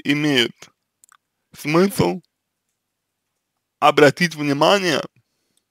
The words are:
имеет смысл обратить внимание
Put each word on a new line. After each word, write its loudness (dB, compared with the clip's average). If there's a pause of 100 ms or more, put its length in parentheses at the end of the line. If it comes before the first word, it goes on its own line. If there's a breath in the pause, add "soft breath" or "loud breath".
имеет -2 (1000)
смысл -2 (1600)
обратить 2
внимание 0 (680)